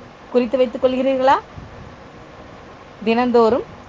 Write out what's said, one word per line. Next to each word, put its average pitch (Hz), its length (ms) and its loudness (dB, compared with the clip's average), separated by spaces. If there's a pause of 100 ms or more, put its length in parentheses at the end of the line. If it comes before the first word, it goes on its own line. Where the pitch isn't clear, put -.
(320)
குறித்து 247 240 0
வைத்துக் 254 280 0
கொள்கிறீர்களா? 262 520 2 (1700)
தினந்தோறும் 233 580 2 (260)